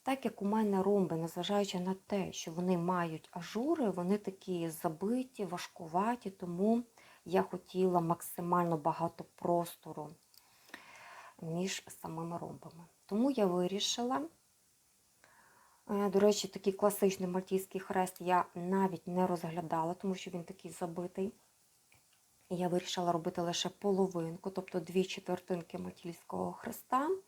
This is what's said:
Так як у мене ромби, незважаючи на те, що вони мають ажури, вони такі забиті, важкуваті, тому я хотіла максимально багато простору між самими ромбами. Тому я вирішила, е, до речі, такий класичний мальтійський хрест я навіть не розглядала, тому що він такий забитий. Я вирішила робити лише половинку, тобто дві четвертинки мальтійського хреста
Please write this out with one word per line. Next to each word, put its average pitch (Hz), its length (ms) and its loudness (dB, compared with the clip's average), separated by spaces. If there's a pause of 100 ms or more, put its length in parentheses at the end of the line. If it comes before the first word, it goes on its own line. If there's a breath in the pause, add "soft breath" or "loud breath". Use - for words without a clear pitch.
Так 262 220 -2
як 220 180 -2
у - 20 -4
мене 202 380 4
ромби, 190 340 4
незважаючи 180 640 0
на 190 140 0
те, 190 380 -4
що - 200 -8
вони 180 260 2
мають 170 540 0
ажури, 240 580 0
вони 175 280 0
такі 185 500 -4
забиті, 196 760 -4
важкуваті, 185 840 -2
тому 190 540 0 (400 loud breath)
я 185 180 4
хотіла 180 580 2
максимально 170 760 2
багато 160 480 -2 (100)
простору 160 760 -2 (1300 loud breath)
між 175 460 -4
самими 165 500 -8
ромбами. 165 460 -12 (220)
Тому 233 240 4
я 226 160 4
вирішила, 208 760 0 (1700 soft breath)
е, 202 180 2
до 196 120 4
речі, 208 280 6
такий - 240 0
класичний 196 560 2
мальтійський 190 520 -2
хрест 185 400 -2
я 180 340 2
навіть 180 520 0
не 180 200 2
розглядала, 165 680 -2
тому 190 200 -4
що 180 160 -10
він 170 140 -8
такий 185 260 -16
забитий. 180 640 -6 (1160)
Я 180 180 0
вирішила 175 440 0
робити 175 300 -2
лише 170 260 -2
половинку, 180 840 0
тобто 185 300 -4
дві 180 240 0
четвертинки 180 760 -6
мальтійського 180 720 -6
хреста 254 560 -2 (200)